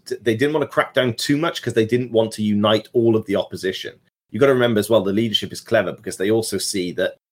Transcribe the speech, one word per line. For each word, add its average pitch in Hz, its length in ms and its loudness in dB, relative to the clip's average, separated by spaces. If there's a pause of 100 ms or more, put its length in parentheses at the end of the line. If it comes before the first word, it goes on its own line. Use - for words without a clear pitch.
to, - 120 -8
they 113 200 0
didn't 143 160 0
want 151 100 -2
to - 100 -6
crack - 220 -2
down 127 200 2
too - 220 0
much 160 260 -4
'cause 117 120 -4
they 113 120 4
didn't 120 260 -2
want 110 200 2
to 107 100 -6
unite 104 500 2
all 113 240 4
of 107 100 0
the 98 80 -2
opposition. 92 600 -4 (360)
You 107 80 -8
gotta 139 140 4
remember 120 260 2
as 101 120 -2
well, 107 120 4
the 98 100 -2
leadership 104 400 -2
is - 80 -12
clever 98 320 0
because - 240 -12
they 98 140 -2
also 110 280 0
see 90 340 -4
that 90 240 -4 (160)